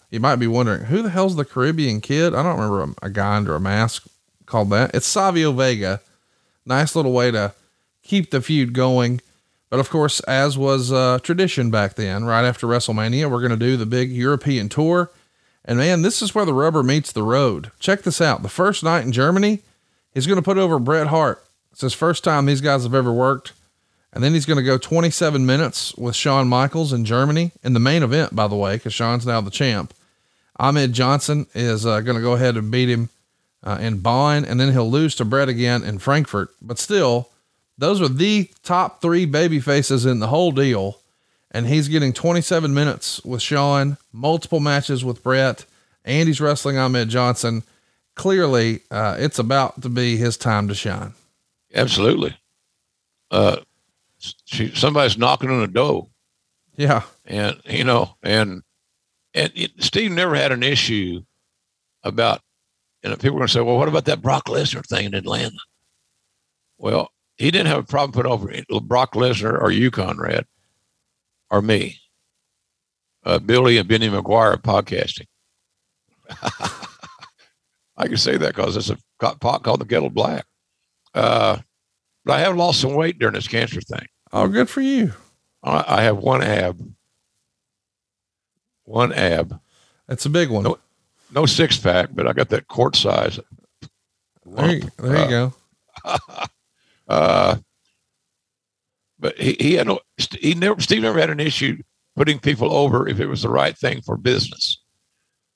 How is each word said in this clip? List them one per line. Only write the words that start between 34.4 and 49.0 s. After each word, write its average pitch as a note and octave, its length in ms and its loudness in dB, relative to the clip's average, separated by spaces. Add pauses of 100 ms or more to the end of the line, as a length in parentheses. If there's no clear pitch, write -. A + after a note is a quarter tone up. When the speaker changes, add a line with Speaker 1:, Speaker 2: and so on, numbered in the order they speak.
Speaker 1:
and B2 160 -2
then C3+ 120 4
he'll A#2+ 180 2
lose D3 260 2
to B2 80 -2
Bret C3+ 240 0
again A#2+ 340 0
in G2+ 160 -6
Frankfurt. C#3 640 -2
But A2+ 160 -10
still, C3 520 0 (460)
those F#3 240 0
are D#3+ 80 2
the F#3 400 2 (140)
top - 400 -2
three F3 240 2
baby D#3 340 2
faces C3+ 460 2
in B2 140 2
the A2 80 -2
whole D#3+ 240 2
deal. A#2+ 480 0 (500)
And A#2 160 -4
he's D3 220 2
getting D3 240 2
twenty-seven E3 600 0
minutes - 500 -2
with A#2+ 180 -6
Shawn, C#3+ 560 0 (140)
multiple D3+ 480 -2
matches C#3+ 440 -2
with B2 180 -6
Bret, C3 420 0 (400)
and D3+ 240 0
he's C#3+ 120 0
wrestling D3 380 0
Ahmed B2+ 320 0
Johnson. A#2+ 520 0 (520)
Clearly, C3 640 2 (100)
uh, G#2 280 -2